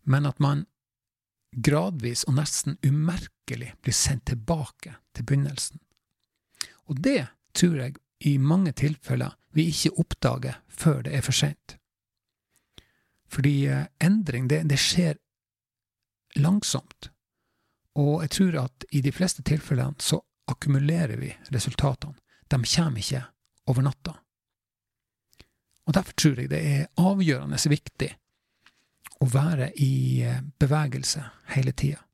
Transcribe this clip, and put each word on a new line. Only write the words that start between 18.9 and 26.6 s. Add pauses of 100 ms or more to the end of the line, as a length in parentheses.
i
de
fleste
tilfellene
så (280)
akkumulerer
vi (200)
resultatene. (320)
De
kommer
ikke (440)
over
natta. (1700)
Og
derfor
tror
jeg
det